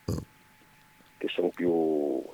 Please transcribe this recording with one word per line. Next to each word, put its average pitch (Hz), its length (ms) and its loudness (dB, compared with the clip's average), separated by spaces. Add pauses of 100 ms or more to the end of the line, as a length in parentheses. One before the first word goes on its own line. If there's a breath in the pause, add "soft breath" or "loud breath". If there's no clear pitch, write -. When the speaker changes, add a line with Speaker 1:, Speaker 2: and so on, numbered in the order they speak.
Speaker 1:
Ah. 82 80 -2 (1040)
Speaker 2:
che - 100 -4
sono 87 260 0
più 78 680 2 (120)